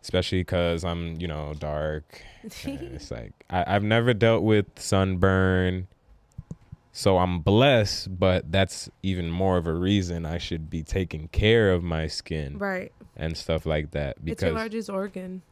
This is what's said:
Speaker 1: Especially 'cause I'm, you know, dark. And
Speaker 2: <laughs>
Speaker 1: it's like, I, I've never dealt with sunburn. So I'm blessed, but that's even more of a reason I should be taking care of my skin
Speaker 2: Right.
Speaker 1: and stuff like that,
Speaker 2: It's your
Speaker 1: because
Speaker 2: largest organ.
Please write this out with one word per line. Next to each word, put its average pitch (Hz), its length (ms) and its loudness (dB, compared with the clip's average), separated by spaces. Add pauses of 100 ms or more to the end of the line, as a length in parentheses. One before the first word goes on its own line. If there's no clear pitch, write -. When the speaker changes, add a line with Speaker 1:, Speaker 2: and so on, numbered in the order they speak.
Speaker 1:
Especially 92 420 -2
'cause 85 420 0
I'm, 85 360 -4
you 85 80 -6
know, 76 300 -6
dark. 76 640 -6 (200)
And 226 120 -16
Speaker 2:
<laughs> - 400 -12
Speaker 1:
it's - 160 -14
like, - 220 -12 (180)
I, 90 160 0
I've 101 160 0
never 117 320 4
dealt 113 280 4
with 104 240 4 (120)
sunburn. 92 1080 2 (1040)
So 95 260 4
I'm 90 220 2
blessed, 107 800 4
but 92 320 2
that's 95 380 0 (140)
even 90 280 -2
more 92 280 2
of 82 80 -2
a 82 80 0
reason 87 500 0
I 82 140 -4
should 80 320 -8
be 82 120 -6
taking 82 460 -4
care 107 440 6
of 87 100 2
my 80 240 -2
skin 76 520 -6
Speaker 2:
Right. 190 320 -6 (260)
Speaker 1:
and 82 200 -4
stuff 80 300 -2
like 78 240 -2
that, 71 340 -4
Speaker 2:
It's - 0 - (180)
your - 80 2
Speaker 1:
because - 40 -2
Speaker 2:
largest 220 360 -6
organ. 190 600 -8